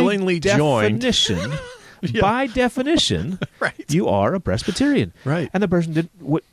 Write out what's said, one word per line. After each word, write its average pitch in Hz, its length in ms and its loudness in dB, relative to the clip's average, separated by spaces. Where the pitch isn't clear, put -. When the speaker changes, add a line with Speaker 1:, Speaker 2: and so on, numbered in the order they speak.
Speaker 1:
willingly 190 380 2
joined. 123 640 2
Speaker 2:
definition, 120 580 0
Speaker 1:
<laughs> - 440 -18
Yeah. 175 180 -2
Speaker 2:
by 233 280 2
definition, 247 880 0
Speaker 1:
<laughs> - 100 -14
Right. - 280 -6
Speaker 2:
you 175 200 2
are 101 260 2
a 190 60 -2
Presbyterian." 165 720 0
Speaker 1:
Right. 151 300 -2
Speaker 2:
And 196 80 2
the 202 60 0
person 165 260 0
didn't, 165 260 -4
w-, 151 220 -2